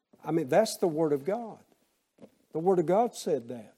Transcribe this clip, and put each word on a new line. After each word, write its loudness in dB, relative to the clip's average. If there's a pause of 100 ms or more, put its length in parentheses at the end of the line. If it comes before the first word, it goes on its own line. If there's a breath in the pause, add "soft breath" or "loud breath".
(260)
I -6
mean, 0
that's 2
the 0
Word 0
of 0
God. -6 (920)
The -6
Word 4
of 2
God 2
said -4
that. -16